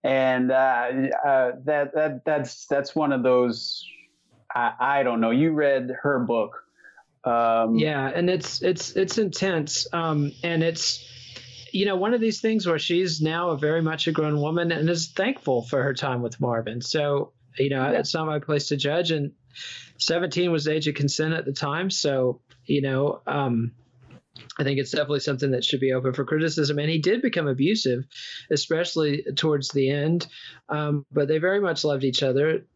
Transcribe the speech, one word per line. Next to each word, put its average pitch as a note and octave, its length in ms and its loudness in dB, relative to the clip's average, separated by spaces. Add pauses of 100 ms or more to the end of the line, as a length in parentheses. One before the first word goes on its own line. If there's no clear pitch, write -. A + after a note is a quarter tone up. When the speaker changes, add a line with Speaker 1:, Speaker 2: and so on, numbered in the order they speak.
Speaker 1:
and, C3 480 2
uh, B2+ 380 2 (360)
uh, C3 260 4 (120)
that, C#3+ 300 0
that, D#3 300 -2
that's, C#3+ 420 -2
that's C#3 280 -2
one D3+ 160 2
of C3 120 0
those, B2 640 2 (680)
I, B2 240 0
I C#3 240 2
don't A#2+ 180 2
know. A2+ 100 2
You D3+ 220 4
read C#3 380 2 (120)
her C#3+ 180 2
book. A2+ 420 -2 (640)
Um, A2+ 520 4
Speaker 2:
Yeah, C#3+ 380 2
and F3 140 2
it's, - 340 -2
it's, - 340 -2
it's F#3+ 200 0
intense. F3+ 760 -2
Um, D#3 380 0 (140)
and E3 180 2
it's, - 480 -2 (600)
you G3 140 0
know, G3 100 0
one G3 160 2
of A#3+ 80 2
these A3 220 0
things A3 240 2
where D#3+ 120 2
she's E3+ 440 0
now E3+ 280 0
a D3 80 -2
very D3+ 220 2
much D#3+ 260 -2
a E3 60 0
grown D3+ 280 0
woman E3 300 0
and D#3+ 200 0
is E3+ 180 -2
thankful F#3 540 0
for B2+ 200 0
her C3+ 120 0
time B2+ 260 -2
with A#2+ 180 -6
Marvin. A#2 440 -2
So, C#3+ 500 -2 (260)
you C#3+ 120 0
know, C3+ 200 0
Speaker 1:
Yeah. - 80 2
Speaker 2:
it's C#3+ 140 -4
not D#3+ 140 -2
my D3+ 140 -2
place D3 280 -2
to D3 80 0
judge. D#3 340 0
And D3+ 220 -2 (680)
seventeen F3 540 2
was D#3 120 2
the D3+ 80 2
age D#3 140 0
of D3 100 0
consent D#3 360 0
at E3 140 -2
the C#3+ 60 -2
time. D#3 360 -2
So, C3 520 0 (260)
you C#3+ 160 2
know, C3+ 440 0
um, B2 460 0 (840)
I C#3+ 60 0
think C3+ 140 0
it's C#3 120 -4
definitely D3 300 0
something C#3 320 0
that B2 120 0
should C3+ 160 0
be C3+ 120 2
open B2+ 200 0
for C3 120 -2
criticism. D3+ 540 0
And D3+ 120 0
he D#3+ 80 0
did G3 240 2
become F3+ 240 0
abusive, C3+ 580 0 (460)
especially D#3 760 -2 (120)
towards D3 340 0
the C3+ 200 2
end. D#3 360 0 (420)
Um, D3 420 -2
but C#3+ 180 0
they D#3 100 2
very F#3+ 220 2
much F3 240 -2
loved C#3 200 0
each C3+ 180 0
other. C#3+ 420 2 (120)